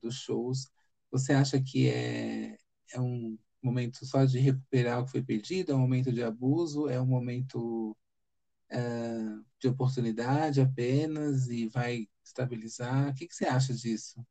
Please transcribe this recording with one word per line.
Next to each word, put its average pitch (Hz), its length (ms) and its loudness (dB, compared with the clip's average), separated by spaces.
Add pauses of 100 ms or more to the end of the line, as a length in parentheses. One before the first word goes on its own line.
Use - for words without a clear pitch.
dos 120 160 -6
shows, 123 540 -4 (400)
você 135 240 2
acha 139 280 6
que 131 260 2
é, 117 680 -2 (360)
é 127 80 -4
um 120 380 -4 (240)
momento 123 440 -2
só 135 180 4
de 127 140 4
recuperar 127 640 2
o 131 60 -2
que 131 60 -12
foi 131 100 -2
perdido? 175 500 -2
É - 20 2
um 135 60 4
momento 127 320 2
de 120 100 0
abuso? 147 680 0
É 127 120 0
um 131 60 0
momento, 123 920 -2 (760)
é, - 80 -4 (800)
de 131 80 0
oportunidade 131 920 0
apenas 135 880 2
e 117 200 -2
vai 120 400 -4 (160)
estabilizar? 123 840 -2
O 135 40 -6
que 135 120 -10
que - 80 -20
você - 120 -2
acha 131 280 2
disso? 113 560 -6